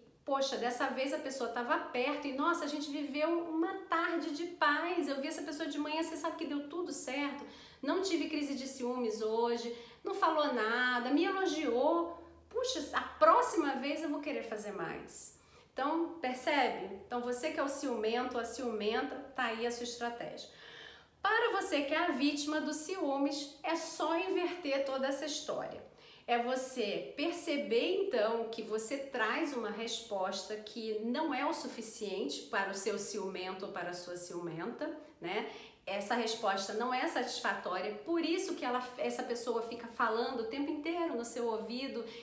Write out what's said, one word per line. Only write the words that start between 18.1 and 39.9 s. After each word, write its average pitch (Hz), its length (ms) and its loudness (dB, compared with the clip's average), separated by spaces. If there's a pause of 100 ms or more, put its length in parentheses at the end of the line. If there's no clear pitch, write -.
a 226 60 0
ciumenta, 233 720 0 (180)
tá 254 120 0
aí 226 200 -2
a 240 60 2
sua 240 140 -4
estratégia. - 640 -6 (720)
Para 427 380 4
você 294 220 2
que 277 100 0
é 311 60 4
a 339 140 4
vítima 294 500 2
dos 302 140 -2
ciúmes, 285 880 0
é 330 120 2
só 330 400 0
inverter 349 720 0
toda 262 220 0
essa 285 180 0
história. - 580 -6 (440)
É 240 100 4
você 233 800 -2
perceber, 294 880 2
então, 226 460 2
que - 120 -6
você 214 340 -2
traz 262 560 0
uma 220 200 -2
resposta 202 840 -4
que 214 440 -4
não 254 340 0
é 262 100 0
o 320 80 2
suficiente 220 920 -4
para 196 260 0
o 196 60 -4
seu 202 240 0
ciumento 190 680 -4
ou - 60 -8
para 175 180 -4
a 175 60 -4
sua 175 220 -8
ciumenta, 175 800 -6 (240)
né? 190 300 -2 (340)
Essa 202 300 -2
resposta 214 640 0
não 247 180 0
é 285 140 0
satisfatória, 208 880 -2 (100)
por 330 180 2
isso 330 300 2
que - 100 -4
ela, 247 240 0 (120)
essa 247 240 0
pessoa 233 400 -2
fica 233 240 -6
falando 233 540 0